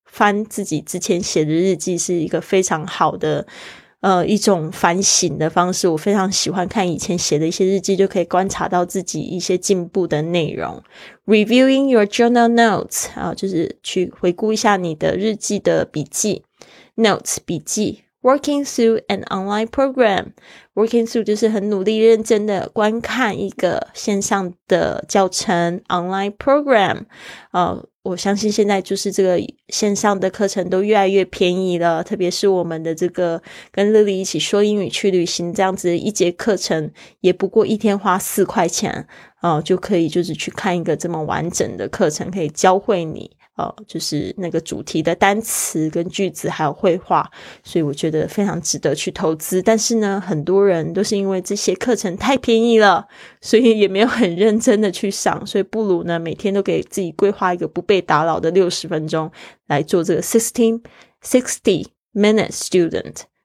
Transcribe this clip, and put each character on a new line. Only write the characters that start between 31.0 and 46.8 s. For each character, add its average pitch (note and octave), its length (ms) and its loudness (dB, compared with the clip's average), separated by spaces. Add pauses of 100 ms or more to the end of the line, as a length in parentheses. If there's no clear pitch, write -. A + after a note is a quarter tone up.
越 F#3+ 180 4
便 F3+ 340 0
宜 F3+ 200 0
了， E3+ 240 0
特 - 120 -6
别 F3+ 140 0
是 G3 180 0
我 F#3 160 2
们 E3 200 -6
的 E3 100 -4
这 F3 160 -2
个 E3+ 320 -2 (300)
跟 G#3 200 2
乐 G#3+ 120 8
利 G3 180 2
一 - 20 -4
起 E3 160 -4
说 G#3 240 2
英 G#3 160 2
语 F#3 80 -2
去 - 220 -2
旅 F3+ 160 2
行 F3 260 -4
这 G3 120 0
样 F#3+ 120 0
子， F3 220 -2
一 G#3 140 -2
节 F3+ 200 0
课 G3 240 -2
程 D#3+ 360 -4 (300)
也 F3+ 120 4
不 F#3 140 -2
过 A3 180 4
一 G#3+ 100 0
天 G#3 220 0
花 F#3+ 220 0
四 - 260 0
块 F3 220 0
钱， - 400 -6 (340)
呃， D#3+ 220 0
就 F#3 120 2
可 F3+ 220 -2
以 E3 100 2
就 F3 140 0
是 E3 120 -4
去 - 180 -8
看 F3+ 260 -2
一 E3 60 -4
个 D#3 120 0
这 E3+ 140 -6
么 D#3+ 140 -4
完 D#3+ 260 -4
整 - 260 -4
的 - 140 -6
课 F3+ 220 0
程， F#3 180 -8
可 F#3 140 -6
以 D3 60 -4
教 F#3 280 2
会 G3 260 0
你， - 280 -10 (240)
呃， - 200 -6 (120)
就 - 120 -10
是 - 380 -6
那 F3+ 140 -6
个 E3 100 -2
主 - 220 -10
题 - 180 -4
的 E3 140 0
单 G3+ 260 2
词 - 480 -4
跟 E3+ 180 -4
句 F#3 220 -2
子 - 180 -8
还 D#3+ 160 -4
有 C#3+ 80 0
绘 F3 260 2